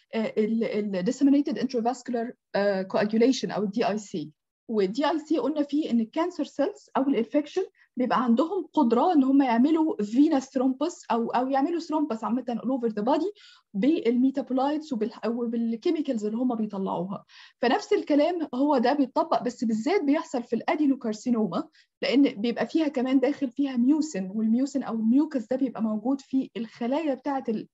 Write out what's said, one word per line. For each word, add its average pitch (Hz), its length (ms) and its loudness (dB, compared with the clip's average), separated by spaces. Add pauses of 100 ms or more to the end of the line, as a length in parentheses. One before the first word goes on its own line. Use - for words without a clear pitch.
(140)
آه، 220 240 -2
ال، 220 260 0
ال 196 420 -2
disseminated 277 500 2
intravascular، 240 760 -4 (220)
آه، 196 280 0
coagulation 220 680 2
أو 190 120 -2
ال 202 80 -2
دي 226 180 0
آي 202 100 -2
سي. 151 320 -8 (380)
والدي 226 420 0
اي 339 80 -2
سي 311 200 -2
قلنا 294 240 -2
فيه 285 280 -2
إن 233 100 2
الكانسر 320 440 -4
سيلز - 520 -6
أو 262 60 2
الانفكشن 277 600 0 (340)
بيبقى 240 280 0
عندهم 311 480 2
قدرة 269 400 4
إن 277 120 6
هم 277 180 4
يعملوا 277 600 2
فينس 262 420 4
ثرومبس 269 680 -2
أو، 233 200 0
أو 254 180 0
يعملوا 285 320 0
ثرومبس 294 440 -2
عامة 240 200 -2 (140)
all 220 100 -6
over 240 240 0
the 208 120 -4
body 320 280 0 (420)
بالميتابولايتس 262 1160 0
وبالح-، 214 340 -4
وبالكيميكالز 233 1000 -2
اللي 214 140 -2
هم 254 160 0
بيطلعوها. 196 680 -4 (380)
فنفس 370 300 0
الكلام 311 640 2
هو 277 240 2
ده 240 140 2
بيتطبق، 294 500 0
بس 240 220 -4
بالذات 226 380 0
بيحصل 285 400 0
في 226 140 -4
الأدينوكارسينوما، 233 1120 -2 (340)
لأن 240 200 4
بيبقى 233 440 0
فيها 320 220 0
كمان 262 320 2
داخل 269 300 0
فيها 269 260 -2
ميوسين، 240 580 0
والميوسين 233 480 0
أو 220 120 -6
الميوكس 240 520 0
ده 262 100 -2
بيبقى 262 260 -2
موجود 220 380 -2
في - 360 -4
الخلايا 254 580 -4
بتاعة 269 340 -6
ال-، 214 260 -4